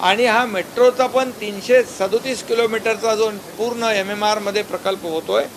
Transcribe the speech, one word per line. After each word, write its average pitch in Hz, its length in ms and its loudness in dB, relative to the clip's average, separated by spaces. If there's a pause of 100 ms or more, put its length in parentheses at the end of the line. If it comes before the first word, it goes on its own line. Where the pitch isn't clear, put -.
आणि 208 240 4
हा 233 200 4
मेट्रोचा 247 640 2
पण 254 240 0
तीनशे 214 520 2
सदोतीस 220 600 -2
किलोमीटरचा 226 720 0
जो 220 160 2
पूर्ण 233 520 -6
एमएमआरमध्ये 208 800 0
प्रकल्प 190 400 -4
होतोय, 180 420 -2 (120)